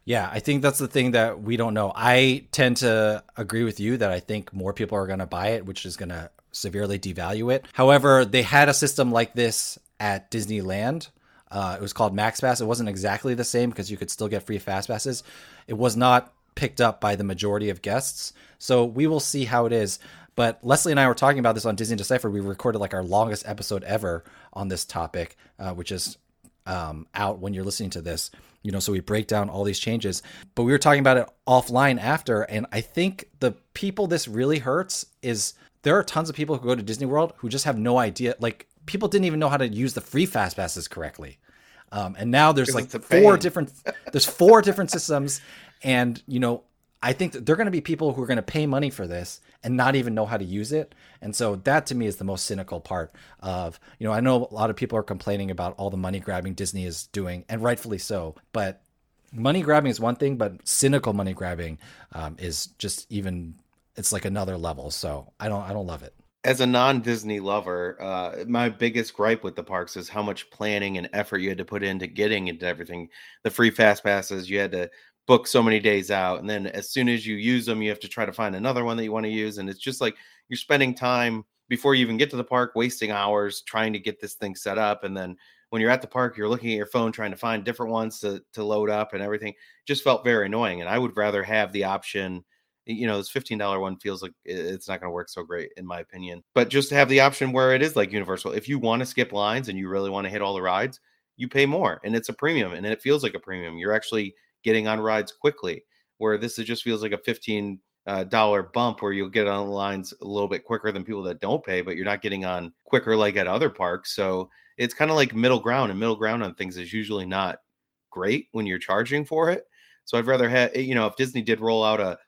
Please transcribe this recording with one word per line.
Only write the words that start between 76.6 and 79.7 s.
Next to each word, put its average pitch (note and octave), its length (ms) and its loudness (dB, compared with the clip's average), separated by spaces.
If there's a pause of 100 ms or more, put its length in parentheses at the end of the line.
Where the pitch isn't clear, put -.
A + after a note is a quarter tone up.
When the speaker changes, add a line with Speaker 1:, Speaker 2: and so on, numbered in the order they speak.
Speaker 2:
as G2 220 -10
soon B2+ 180 2
as A2+ 180 0
you A2 80 -4
use A#2 320 0
them, A2 160 -2
you G#2 80 -2
have G#2 100 -6
to G2 80 -14
try A2+ 160 -4
to G2 80 -4
find G#2+ 220 -4
another A#2+ 300 -2
one A#2 120 -2
that A#2 60 -4
you A2 80 -4
wanna A2 180 -4
use. G#2+ 300 -4
And G2 100 -8
it's G2 120 -10